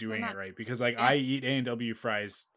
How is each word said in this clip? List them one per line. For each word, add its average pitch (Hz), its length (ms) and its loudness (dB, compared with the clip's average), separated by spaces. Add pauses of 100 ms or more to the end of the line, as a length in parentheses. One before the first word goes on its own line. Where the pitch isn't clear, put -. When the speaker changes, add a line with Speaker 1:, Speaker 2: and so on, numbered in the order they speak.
Speaker 1:
They're 110 120 -2
Speaker 2:
doing - 0 -
Speaker 1:
not 101 160 -2
Speaker 2:
it - 20 -10
right. 95 200 -8
Because, 113 240 -4
like, 120 160 2
Speaker 1:
Yeah. - 20 -2
Speaker 2:
I 123 180 6
eat 135 280 0
A 123 40 0
and 131 180 2
W 120 280 -2
fries, 104 520 -4 (100)